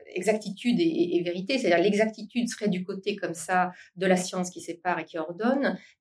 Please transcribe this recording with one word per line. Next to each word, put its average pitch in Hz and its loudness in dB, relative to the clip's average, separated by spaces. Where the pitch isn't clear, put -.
exactitude 214 0
et, 170 4
et, 175 2
et 175 2
vérité. 185 -2
C'est-à-dire 175 4
l'exactitude 214 0
serait - -4
du 185 0
côté 196 -4
comme 165 -4
ça 180 0
de 180 -2
la 190 6
science 180 -2
qui 170 -12
sépare 170 -4
et 160 -6
qui 170 -8
ordonne, 208 0